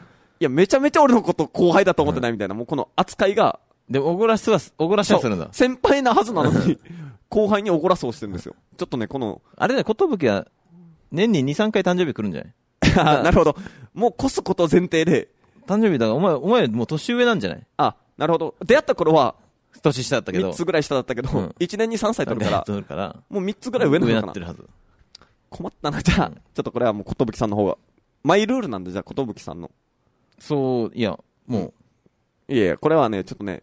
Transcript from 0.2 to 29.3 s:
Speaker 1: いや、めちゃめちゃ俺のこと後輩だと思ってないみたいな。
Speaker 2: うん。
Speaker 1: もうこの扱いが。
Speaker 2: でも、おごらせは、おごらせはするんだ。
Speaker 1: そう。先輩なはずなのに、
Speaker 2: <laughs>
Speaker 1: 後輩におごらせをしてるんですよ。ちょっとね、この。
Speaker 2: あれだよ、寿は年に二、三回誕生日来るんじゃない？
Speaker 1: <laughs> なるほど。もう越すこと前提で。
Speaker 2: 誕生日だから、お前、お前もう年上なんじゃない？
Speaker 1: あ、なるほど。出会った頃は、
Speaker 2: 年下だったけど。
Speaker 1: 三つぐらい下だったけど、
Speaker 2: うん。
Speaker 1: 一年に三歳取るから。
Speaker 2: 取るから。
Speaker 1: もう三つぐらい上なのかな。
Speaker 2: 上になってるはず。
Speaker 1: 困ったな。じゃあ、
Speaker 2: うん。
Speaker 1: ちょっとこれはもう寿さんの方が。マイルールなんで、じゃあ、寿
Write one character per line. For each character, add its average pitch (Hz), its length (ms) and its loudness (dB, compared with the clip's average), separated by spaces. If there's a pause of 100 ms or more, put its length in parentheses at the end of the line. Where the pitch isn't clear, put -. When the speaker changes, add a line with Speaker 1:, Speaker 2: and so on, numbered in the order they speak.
Speaker 1:
い 170 40 0
や、 143 60 2
め 156 180 4
ち - 60 -2
ゃ 269 60 6
め 294 120 2
ち - 60 2
ゃ 302 60 6
俺 262 100 6
の 220 80 6
こ 175 120 -2
と 160 140 -2
後 175 240 2
輩 196 140 4
だ 180 80 2
と 156 100 0
思 143 80 0
っ - 40 -2
て 131 40 -4
な 123 100 -2
い - 20 -2
み 113 60 -4
た 101 80 -4
い - 20 -6
な。 95 60 -8
Speaker 2:
う - 20 -8
ん。 - 20 -8
Speaker 1:
も 120 60 -8
う - 40 -14
こ 160 80 -6
の 127 200 -4
扱 190 320 0
い 208 80 0
が。 185 240 2 (300)
Speaker 2:
で 135 100 0
も、 151 120 -2
お 175 60 -2
ご 226 100 0
ら 220 100 2
せ 220 140 -2
は、 180 80 2 (180)
お 160 100 -2
ご 202 80 2
ら 208 80 2
せ 208 100 2
は 180 60 4
す 120 100 -2
る 101 60 0
ん 87 40 -4
だ。 73 60 -6
Speaker 1:
そ - 60 -16
う。 - 20 -20
先 254 280 0
輩 277 200 4
な 247 120 2
は 311 100 4
ず 226 100 -6
な 160 100 0
の 156 80 2
に、 165 280 2 (240)
Speaker 2:
<laughs> 135 260 -20
Speaker 1:
後 208 180 2
輩 202 160 2
に 220 60 -4
お 175 80 2
ご 160 100 0
ら 180 80 4
せ 135 120 -6
を 117 40 -4
し - 80 -10
て 113 60 -10
る 101 60 -10
ん - 20 -10
で 85 60 -6
す - 60 -14
よ。 - 100 -16 (220)
ち 175 60 -6
ょ - 20 -8
っ - 20 -20
と 135 100 -6
ね、 107 100 -2
こ 135 120 -8
の。 110 220 -6 (140)
Speaker 2:
あ - 120 -2
れ 247 60 0
だ 247 80 0
よ、 - 60 -2
寿 220 400 0
は 101 200 0 (640)
年 208 200 2
に 147 120 2
二、 143 100 -2
三 214 180 0
回 196 120 0
誕 180 120 2
生 180 100 0
日 123 80 -4
来 - 80 -8
る 104 80 -4
ん - 20 -6
じ 76 80 -8
ゃ - 20 -12
な - 80 -16
い？ - 40 -20 (300)
Speaker 1:
<laughs> 151 400 4
な 165 80 4
る 196 60 6
ほ 170 60 8
ど。 151 120 4 (380)
も 214 160 0
う - 80 -16
越 269 120 -2
す - 120 -4
こ - 140 -2
と 170 140 2
前 175 120 4
提 160 240 0
で。 147 240 2 (360)
Speaker 2:
誕 196 120 -2
生 214 140 4
日 147 60 2
だ 113 100 2
か 110 40 2
ら、 - 40 2
お 147 40 0
前、 180 140 2
お 139 140 -4
前 214 200 4
も 113 160 -2
う - 40 -6
年 156 260 -4
上 240 120 2
な 233 80 2
ん 170 60 -2
じ 101 80 -4
ゃ 80 40 -4
な - 40 -8
い？ - 120 -20 (100)
Speaker 1:
あ、 135 180 0 (220)
な 151 100 -2
る 165 60 2
ほ 156 60 2
ど。 156 160 -8 (100)
出 240 100 2
会 311 60 4
っ - 20 -8
た - 120 -2
頃 160 180 2
は、 139 220 2 (460)
Speaker 2:
年 131 220 0
下 131 140 -2
だ 107 40 -2
っ - 20 -12
た - 80 -10
け 175 80 -2
ど。 190 100 -2
Speaker 1:
三 80 60 -8
つ 170 100 -4
ぐ 180 60 -4
ら 160 80 2
い 143 40 -2
下 143 120 -4
だ 127 60 0
っ - 20 -6
た 123 120 -6
け 117 60 -8
ど、 135 100 -4
Speaker 2:
う 104 100 0
ん。 82 180 -8
Speaker 1:
一 180 180 -4
年 226 120 0
に 226 80 -4
三 220 160 0
歳 147 120 -2
取 110 140 -4
る 104 60 0
か 101 60 0
ら。 101 140 0
Speaker 2:
取 101 140 -4
る 95 40 -10
か - 120 -12
ら。 92 200 -8 (140)
Speaker 1:
も 202 100 -4
う - 20 -4
三 196 140 -6
つ - 160 -12
ぐ 247 80 -2
ら 226 60 2
い 147 40 4
上 156 100 4
な 123 60 2
の - 20 2
か 113 60 2
な。 - 20 2
Speaker 2:
上 110 60 0
に 104 60 -6
な - 40 -10
っ - 20 -14
て 101 80 -10
る 85 40 -12
は 87 80 -12
ず。 - 140 -20 (840)
Speaker 1:
困 175 200 -12
っ - 120 -20
た 147 100 -2
な。 147 100 -6
じ 175 100 2
ゃ 165 140 2
あ、 - 20 -6
Speaker 2:
う 78 40 -10
ん。 - 40 -18
Speaker 1:
ち - 20 -20
ょ - 20 -20 (220)
っ - 20 -2
と 110 80 -6
こ 120 80 -6
れ 123 60 0
は 110 80 2
も 101 100 -6
う - 220 -4
寿 95 120 -8
さ 113 100 -2
ん - 20 -2
の 101 60 -4
方 104 100 2
が。 90 120 -2 (460)
マ 170 140 2
イ 214 80 2
ル 247 100 0
ー 254 60 -2
ル 185 60 -6
な 107 100 -6
ん 92 60 -10
で、 90 80 -10
じ 95 60 -6
ゃ 92 80 -6
あ、 - 80 -14
寿 120 240 -6